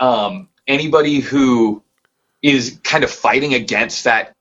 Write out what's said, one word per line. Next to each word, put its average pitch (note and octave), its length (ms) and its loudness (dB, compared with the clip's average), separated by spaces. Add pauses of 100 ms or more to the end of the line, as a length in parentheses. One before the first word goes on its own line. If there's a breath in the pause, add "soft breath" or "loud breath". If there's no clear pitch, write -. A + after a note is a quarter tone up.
um, G#2 480 -2 (180)
anybody D3 540 0
who B2 640 2 (600)
is C3+ 400 0
kind D3+ 220 0
of - 60 0
fighting C3 440 0
against A2+ 500 -4
that A2+ 360 0